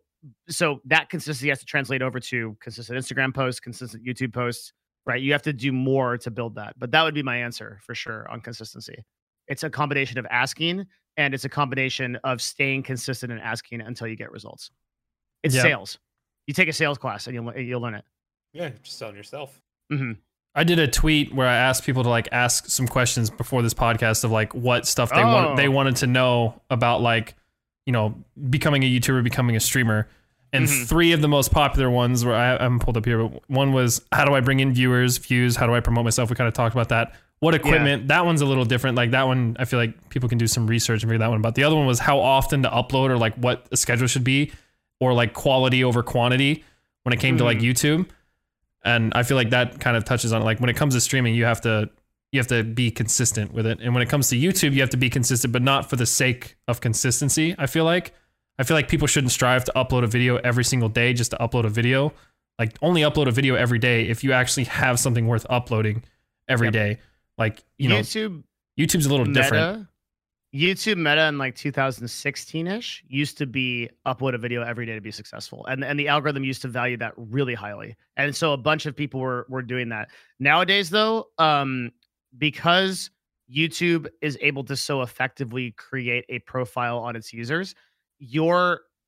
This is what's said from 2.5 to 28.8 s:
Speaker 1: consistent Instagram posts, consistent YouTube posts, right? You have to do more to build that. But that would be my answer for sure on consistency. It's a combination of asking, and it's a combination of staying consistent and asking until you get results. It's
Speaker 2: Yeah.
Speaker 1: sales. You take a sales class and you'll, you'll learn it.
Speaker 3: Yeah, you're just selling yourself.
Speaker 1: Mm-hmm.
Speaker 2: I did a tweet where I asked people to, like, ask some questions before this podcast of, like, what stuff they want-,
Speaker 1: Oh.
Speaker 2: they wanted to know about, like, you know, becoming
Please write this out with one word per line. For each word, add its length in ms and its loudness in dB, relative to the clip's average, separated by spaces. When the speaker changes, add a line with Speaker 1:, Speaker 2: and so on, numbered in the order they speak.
Speaker 1:
consistent 360 -12
Instagram 360 -2
posts, 260 -4
consistent 460 -16
YouTube 280 -6
posts, 400 -6
right? 160 -4
You 100 0
have 120 4
to 100 -2
do 180 -4
more 460 0
to 120 -10
build 260 -10
that. 220 -14
But 140 -10
that 120 6
would 100 -2
be 100 -4
my 140 -4
answer 460 -10
for 120 -14
sure 340 -12
on 120 -12
consistency. 640 -16
It's 160 -8
a 60 -6
combination 500 -2
of 100 -8
asking, 560 -2
and 180 0
it's 120 -8
a 40 -6
combination 760 -4
of 160 -4
staying 420 -4
consistent 480 -8
and 100 -12
asking 400 -10
until 260 -12
you 100 -10
get 140 -16
results. 380 -18
It's 120 2
Speaker 2:
Yeah. 60 4
Speaker 1:
sales. 360 0
You 80 -8
take 140 2
a 60 -6
sales 240 0
class 300 -8
and 80 -10
you'll, 220 -10
you'll 240 -6
learn 140 -6
it. 80 -14
Speaker 3:
Yeah, 100 -10
you're 80 -8
just 140 -18
selling 180 -14
yourself. 460 -16
Speaker 1:
Mm-hmm. 220 -4
Speaker 2:
I 100 4
did 140 4
a 80 4
tweet 460 2
where 140 2
I 80 4
asked 300 2
people 180 0
to, 60 2
like, 220 0
ask 360 0
some 200 -2
questions 420 0
before 320 -2
this 120 0
podcast 520 2
of, 60 0
like, 220 0
what 340 0
stuff 240 0
they 120 4
want-, 280 4
Speaker 1:
Oh. 40 -2
Speaker 2:
they 140 4
wanted 280 2
to 100 0
know 640 2
about, 320 2
like, 340 0
you 80 0
know, 220 0
becoming 340 2